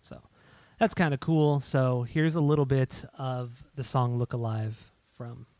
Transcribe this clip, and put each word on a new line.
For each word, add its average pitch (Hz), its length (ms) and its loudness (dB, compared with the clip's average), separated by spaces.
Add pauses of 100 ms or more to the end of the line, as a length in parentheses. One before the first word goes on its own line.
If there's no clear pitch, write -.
So - 180 -18 (580)
that's - 160 0
kinda 151 240 2
cool. 147 420 4
So 127 420 0
here's 156 320 0
a 170 60 0
little 147 260 4
bit 131 380 0 (120)
of 123 460 -8 (140)
the 135 80 -8
song 120 340 0
Look 120 140 -2
Alive 110 600 -4 (240)
from 120 300 -14 (140)